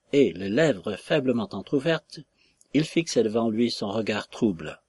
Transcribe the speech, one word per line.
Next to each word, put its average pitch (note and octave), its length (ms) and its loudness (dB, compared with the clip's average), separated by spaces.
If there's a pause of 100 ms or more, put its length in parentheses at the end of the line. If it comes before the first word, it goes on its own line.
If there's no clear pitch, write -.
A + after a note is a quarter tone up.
(120)
et, C3 200 6
les F#2+ 160 -6
lèvres G#2+ 480 0
faiblement B2+ 560 0
entr'ouvertes, D3 680 -2 (520)
il D#3 120 2
fixait D#3+ 400 0
devant A2+ 260 0
lui A#2 200 2
son G#2 200 -6
regard G#2 380 -4
trouble. E2 600 -2